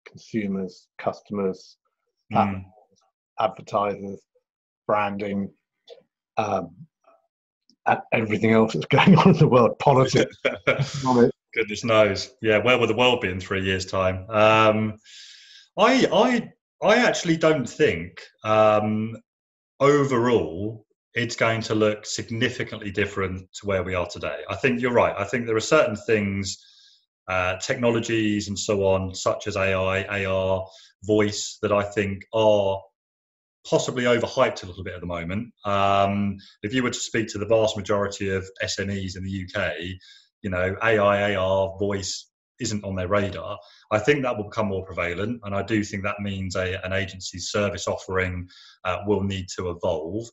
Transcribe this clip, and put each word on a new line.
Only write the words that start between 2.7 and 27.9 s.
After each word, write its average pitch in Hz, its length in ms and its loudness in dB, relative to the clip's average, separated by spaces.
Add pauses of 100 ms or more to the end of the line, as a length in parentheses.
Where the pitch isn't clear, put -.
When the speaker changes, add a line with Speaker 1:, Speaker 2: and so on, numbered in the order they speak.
Speaker 1:
advertisers, 101 800 -4 (680)
branding, 101 600 -2 (920)
um, 98 380 -4 (1120)
and 117 140 2 (140)
everything 110 380 0
else 110 220 4
that's 78 120 -4
<laughs> - 120 -20
going 190 180 8
on 196 140 8
in - 80 6
the 151 100 6
world, 110 300 4
politics, - 580 2 (160)
Speaker 2:
<laughs> - 160 -6
Speaker 1:
economics. 127 640 2 (220)
Speaker 2:
Goodness 104 300 -4
knows. 107 480 2 (100)
Yeah, 107 160 4
where 120 220 4
will 117 80 2
the 107 80 0
world 123 260 2
be 95 80 -2
in 92 100 -6
three 95 240 -4
years' 95 220 -2
time? 92 440 -2
Um, 107 680 4 (800)
I, 233 340 6
I, 233 380 2 (340)
I 202 140 6
actually 170 400 2
don't 156 320 2
think, 90 500 0 (240)
um, 107 720 2 (640)
overall 117 1080 2 (280)
it's 117 220 -4
going 113 260 0
to 110 140 -4
look 107 320 0
significantly 110 840 -6
different 95 640 -4
to - 140 -10
where 95 160 0
we 92 100 -4
are 87 140 -2
today. 80 320 -8 (100)
I 98 60 -6
think 120 260 0
you're 123 120 0
right. 90 220 4
I 98 100 -4
think 120 200 -4
there 113 100 -2
are 110 60 2
certain 123 340 2
things, 101 640 -2 (720)
uh, 92 280 -2
technologies 113 920 0